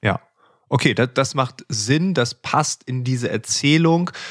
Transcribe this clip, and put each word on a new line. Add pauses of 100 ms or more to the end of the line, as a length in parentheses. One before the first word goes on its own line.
Ja. (480)
Okay,
da-,
das
macht
Sinn,
das
passt
in
diese
Erzählung, (200)